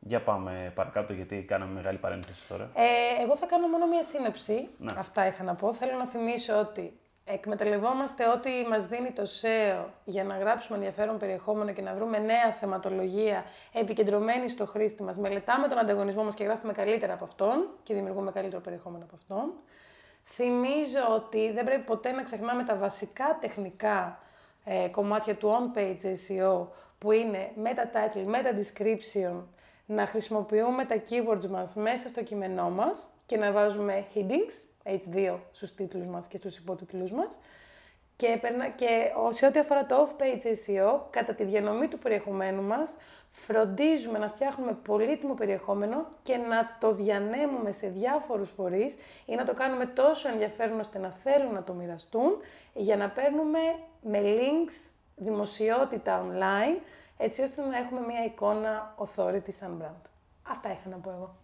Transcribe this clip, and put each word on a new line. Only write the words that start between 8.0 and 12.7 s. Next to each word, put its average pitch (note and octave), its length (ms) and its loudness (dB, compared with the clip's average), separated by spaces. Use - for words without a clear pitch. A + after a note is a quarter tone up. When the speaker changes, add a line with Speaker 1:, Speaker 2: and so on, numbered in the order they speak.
Speaker 2:
ό,τι B3 220 2
μας G#3+ 160 2
δίνει A#3+ 240 -4
το B3 120 -4
seo G#3 600 2
για F#3+ 200 -2
να G3 120 -4
γράψουμε G#3+ 400 0
ενδιαφέρον G3+ 420 -2
περιεχόμενο G#3 540 -2
και G3 100 -6
να F#3+ 120 -6
βρούμε A3 240 -2
νέα A3 420 4
θεματολογία F#3+ 840 0